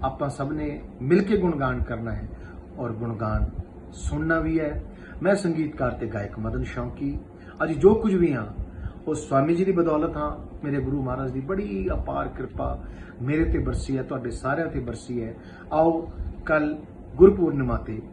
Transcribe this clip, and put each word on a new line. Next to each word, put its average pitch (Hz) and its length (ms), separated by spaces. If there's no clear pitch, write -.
ਆਪਾਂ 135 260
ਸਭ 143 220
ਨੇ 147 300
ਮਿਲ 175 220
ਕੇ 202 140
ਗੁਣਗਾਨ 139 460
ਕਰਨਾ 113 280
ਹੈ 107 180
ਔਰ 120 140
ਗੁਣਗਾਨ 110 580
ਸੁਣਨਾ 160 480
ਵੀ 160 200
ਹੈ। 147 240
ਮੈਂ 196 120
ਸੰਗੀਤਕਾਰ 156 560
ਤੇ 113 160
ਗਾਇਕ 104 320
ਮਦਨ 113 240
ਸ਼ੌਂਕੀ। 123 560
ਅੱਜ 160 80
ਜੋ 180 240
ਕੁਝ 220 200
ਵੀ 170 180
ਹਾਂ, 110 120
ਉਹ 151 80
ਸਵਾਮੀ 143 400
ਜੀ 185 100
ਦੀ 190 60
ਬਦੌਲਤ 165 460
ਹਾਂ। 147 460
ਮੇਰੇ 139 180
ਗੁਰੂ 131 220
ਮਹਾਰਾਜ 127 280
ਦੀ 131 80
ਬੜੀ 190 540
ਅਪਾਰ - 340
ਕਿਰਪਾ - 560
ਮੇਰੇ 151 240
ਤੇ - 140
ਬਰਸੀ 131 380
ਹੈ, 135 60
ਤੁਹਾਡੇ 123 280
ਸਾਰਿਆਂ 147 360
ਤੇ 135 120
ਬਰਸੀ 120 440
ਹੈ। 113 120
ਆਓ 160 400
ਕੱਲ੍ਹ 151 320
ਗੁਰਪੂਰਨਿਮਾ 151 600
ਤੇ 110 240